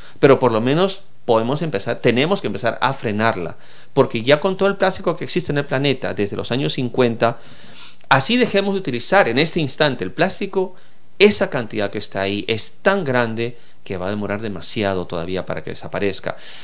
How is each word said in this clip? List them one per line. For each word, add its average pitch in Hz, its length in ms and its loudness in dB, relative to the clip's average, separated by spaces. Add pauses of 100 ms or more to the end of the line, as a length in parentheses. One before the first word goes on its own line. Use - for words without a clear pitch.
(180)
pero 135 200 8
por 123 140 4
lo 110 100 2
menos 165 400 2 (240)
podemos 120 360 2
empezar, 120 380 -2
tenemos 139 400 4
que 127 80 -4
empezar 110 320 -2
a 135 140 2
frenarla, 104 600 0 (360)
porque 120 300 4
ya 139 180 4
con 190 160 0
todo 190 120 2
el 196 80 0
plástico 185 400 0
que - 60 -8
existe 147 300 -2
en 143 60 2
el 143 80 -2
planeta 131 480 0
desde 101 200 -2
los 98 160 -6
años 143 220 0
cincuenta, 120 680 0 (680)
así 135 280 4
dejemos 196 380 2
de 190 60 0
utilizar 143 480 2
en 117 100 2
este 165 220 2
instante 143 420 0
el 92 80 -4
plástico, 190 640 -2 (460)
esa 202 280 6
cantidad 107 440 -2
que 110 60 -4
está 101 240 -4
ahí 101 260 0
es 110 240 -2 (100)
tan 190 220 2
grande 120 520 0 (280)
que 95 140 -6
va 90 100 -4
a - 20 -2
demorar 104 300 -2
demasiado 98 680 -2
todavía 87 400 -4
para 82 160 -4
que - 80 -8
desaparezca. 95 680 -4 (280)